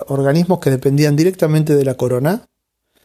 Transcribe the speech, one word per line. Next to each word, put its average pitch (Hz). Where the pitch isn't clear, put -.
organismos 147
que 139
dependían 143
directamente 156
de 143
la 131
corona, 127